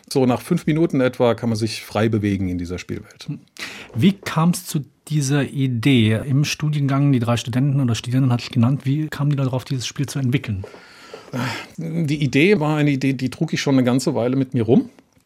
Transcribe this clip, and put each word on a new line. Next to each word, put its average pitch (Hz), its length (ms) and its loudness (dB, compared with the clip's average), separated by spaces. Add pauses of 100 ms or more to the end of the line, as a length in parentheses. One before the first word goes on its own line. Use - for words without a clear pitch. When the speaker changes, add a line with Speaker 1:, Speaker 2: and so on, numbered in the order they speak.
(120)
Speaker 1:
So 131 140 2
nach 120 160 2
fünf - 240 -2
Minuten 156 340 0
etwa 123 360 2
kann 120 120 -4
man 110 100 0
sich 110 260 -4
frei 110 260 0
bewegen 101 400 0
in 90 80 -4
dieser 87 220 -8
Spielwelt. - 480 -12 (680)
Speaker 2:
Wie 160 180 4
kam's - 520 0
zu 147 180 -4 (240)
dieser 143 360 0
Idee? 123 840 2
Im 143 160 2
Studiengang, 143 720 0
die 127 60 2
drei 117 180 0
Studenten 131 420 0
oder 120 160 0
Studierenden 123 380 0
hatte 117 100 -2
ich - 60 -12
genannt, 127 360 2
wie 151 220 -2
kamen 147 220 -2
die 147 80 2
darauf, 131 260 -2
dieses 131 240 -6
Spiel 139 200 -6
zu - 100 -10
entwickeln? 120 480 -2 (1120)
Speaker 1:
Die 160 460 -4
Idee 147 360 4
war 151 180 0
eine 147 140 2
Idee, 135 220 0
die 127 160 -4
trug 160 240 -6
ich 165 80 -4
schon 139 140 2
eine 131 80 4
ganze 127 320 0
Weile 123 200 0
mit 131 180 -2
mir 120 100 0
rum. 127 260 4 (360)